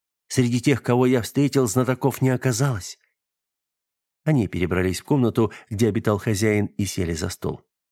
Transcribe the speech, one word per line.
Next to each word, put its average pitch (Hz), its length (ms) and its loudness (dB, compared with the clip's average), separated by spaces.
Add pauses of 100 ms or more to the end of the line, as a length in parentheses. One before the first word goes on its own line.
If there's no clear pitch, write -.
(280)
Среди 123 320 0
тех, 120 240 0
кого 127 220 2
я 127 160 2
встретил, 131 460 0
знатоков 127 540 0
не 131 100 2
оказалось. 123 680 -2 (1300)
Они 131 240 2
перебрались 90 500 -2
в - 60 -16
комнату, 117 480 2 (160)
где 110 180 2
обитал 107 300 0
хозяин, 104 480 0
и - 200 -4
сели 85 280 -4
за 90 160 -6
стол. - 320 -8 (300)